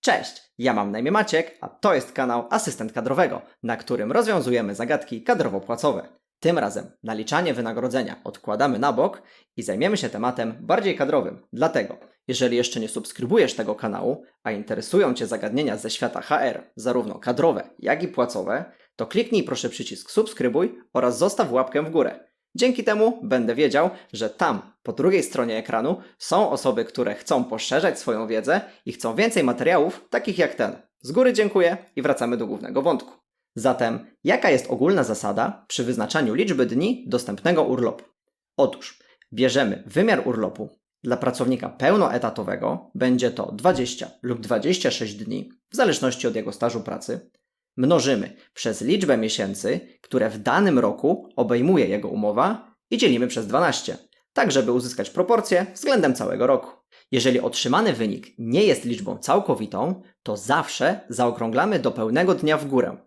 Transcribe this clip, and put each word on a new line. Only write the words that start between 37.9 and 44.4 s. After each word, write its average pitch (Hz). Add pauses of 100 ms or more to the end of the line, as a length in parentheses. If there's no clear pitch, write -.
Otóż - (300)
bierzemy 123
wymiar 196
urlopu. 107 (340)
Dla 123
pracownika 123
pełnoetatowego 120
będzie 127
to -
dwadzieścia 123 (100)
lub 120
dwadzieścia 117